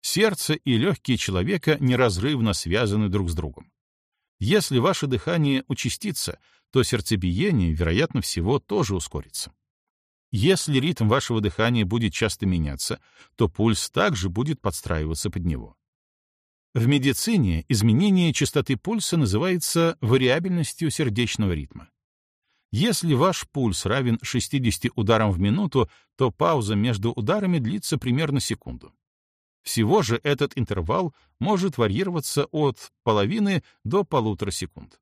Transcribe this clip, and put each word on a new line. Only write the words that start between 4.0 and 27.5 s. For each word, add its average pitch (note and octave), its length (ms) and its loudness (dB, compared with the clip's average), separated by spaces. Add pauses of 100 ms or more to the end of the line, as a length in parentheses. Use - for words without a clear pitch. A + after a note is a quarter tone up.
Если C#3 380 2
ваше C#3 300 0
дыхание C#3 580 0
участится, - 720 -6 (320)
то C3 120 2
сердцебиение, G2+ 920 0
вероятно F2 480 0
всего, G2+ 380 -2
тоже G#2 360 -2
ускорится. - 580 -8 (760)
Если C#3 480 2
ритм C3 300 0
вашего A#2 320 2
дыхания A2 440 0
будет A2 280 -2
часто - 340 -2
меняться, D#2+ 540 -2 (340)
то A2 140 2
пульс G#2+ 420 0
также A#2+ 380 0
будет B2+ 320 -4
подстраиваться D#2+ 680 -4
под F2 140 -6
него. C2+ 300 -4 (1000)
В A#2 120 2
медицине C3+ 840 2
изменение D#3 640 4
частоты C3+ 440 0
пульса G3+ 400 -4
называется E3 840 0
вариабельностью C#3+ 880 0
сердечного A2 640 0
ритма. - 360 -8 (840)
Если E3 440 0
ваш D#3 340 2
пульс A#2+ 380 -2
равен A#2+ 360 0
шестидесяти - 720 -2
ударам G#2+ 380 2
в F2 80 0
минуту, C3 500 0 (260)
то B2+ 140 0
пауза A#2+ 460 0
между G#2+ 360 0
ударами F3 460 0